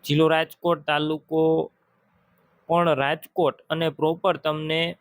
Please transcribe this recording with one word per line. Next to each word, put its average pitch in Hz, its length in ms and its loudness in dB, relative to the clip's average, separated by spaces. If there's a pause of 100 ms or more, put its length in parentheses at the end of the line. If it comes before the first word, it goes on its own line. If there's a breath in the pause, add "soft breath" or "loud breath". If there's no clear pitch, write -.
જિલ્લો 151 300 2
રાજકોટ, 160 540 -2
તાલુકો 151 520 -2 (1300)
પણ 170 340 2
રાજકોટ 151 540 -2 (160)
અને 160 160 -2 (100)
પ્રોપર 165 360 0 (120)
તમને 156 380 -4 (160)